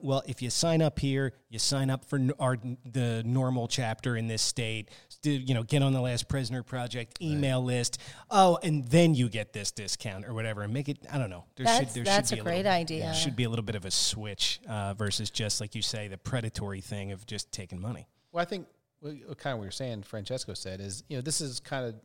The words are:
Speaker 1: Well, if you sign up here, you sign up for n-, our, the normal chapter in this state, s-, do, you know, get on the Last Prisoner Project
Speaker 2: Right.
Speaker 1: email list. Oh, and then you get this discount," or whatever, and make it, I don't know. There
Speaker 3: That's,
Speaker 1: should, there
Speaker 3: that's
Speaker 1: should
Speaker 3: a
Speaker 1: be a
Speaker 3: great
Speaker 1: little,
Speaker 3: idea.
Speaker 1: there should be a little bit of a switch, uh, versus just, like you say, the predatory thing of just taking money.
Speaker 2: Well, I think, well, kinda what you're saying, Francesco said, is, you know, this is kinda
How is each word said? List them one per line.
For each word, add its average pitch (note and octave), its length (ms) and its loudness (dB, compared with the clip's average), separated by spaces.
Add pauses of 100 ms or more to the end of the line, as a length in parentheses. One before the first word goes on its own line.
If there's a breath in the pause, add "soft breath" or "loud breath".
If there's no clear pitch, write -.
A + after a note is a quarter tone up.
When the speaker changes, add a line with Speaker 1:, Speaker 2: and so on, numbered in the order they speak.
Speaker 1:
Well, C3+ 220 2
if - 160 -6
you B2 80 -2
sign E3 320 4
up D3+ 160 4
here, C3+ 340 2 (160 soft breath)
you A2+ 100 -10
sign C3+ 320 2
up C3 140 -2
for - 120 -2
n-, C3 220 4
our, B2+ 200 2 (260)
the A#2 400 0
normal B2+ 420 2
chapter A#2 500 0
in A2+ 120 -2
this A2 140 0
state, A2 480 -2 (200 loud breath)
s-, - 120 -20
do, D3 80 2
you C3 240 2
know, A2+ 100 2
get C#3+ 180 4
on C3+ 120 6
the C3 60 2
Last B2 280 -2
Prisoner B2+ 340 -2
Project B2 580 -6
Speaker 2:
Right. E3 100 -2
Speaker 1:
email C3+ 340 2
list. B2 340 0 (320 loud breath)
Oh, F#3 320 8
and D3+ 260 2
then D#3+ 260 8
you B2 140 4
get G#2+ 240 -4
this G2+ 200 -4
discount," G2+ 540 -6
or A#2 80 -8
whatever, A2 280 -4
and G#2 100 -2
make C#3 160 -2
it, C#3+ 100 -4 (120)
I D3 80 -2
don't A#2 120 -2
know. F2+ 160 -12 (100)
There C3 80 -8
Speaker 3:
That's, A3+ 140 6 (100)
Speaker 1:
should, A2 60 -10
there A#2+ 100 -4
Speaker 3:
that's G3 240 4
Speaker 1:
should G#3+ 120 0
Speaker 3:
a - 40 -8
Speaker 1:
be - 40 -2
a E3+ 40 0
Speaker 3:
great E3+ 60 0
Speaker 1:
little, G3 140 2
Speaker 3:
idea. D#3+ 340 0
Speaker 1:
there D#3+ 80 -2
should D3+ 220 0
be B2 80 2
a A#2 60 0
little A#2 140 -2
bit G#2+ 120 0
of F#2 80 -8
a F#2+ 60 -6
switch, - 800 0
uh, G2+ 260 -2
versus G#2 360 -2
just, - 300 -2
like G#2 140 -10
you - 80 -4
say, G#2 240 -4
the F#2+ 120 -10
predatory G#2+ 640 -4
thing G2+ 300 -6
of G2 140 -12
just - 240 -8
taking F2+ 300 -10
money. A2 260 -8 (240)
Speaker 2:
Well, E3+ 120 -2
I - 20 2
think, F3+ 240 -8 (320)
well, D3+ 140 -10 (220)
kinda C3+ 200 -4
what G#2+ 80 -6
you're F#2+ 80 -8
saying, A#2+ 320 -6
Francesco A2 500 -8
said, F#2 260 -10
is, G2 280 -10
you D3 80 -6
know, B2+ 60 -4
this D3+ 180 -2
is C3 200 -6
kinda B2+ 440 -6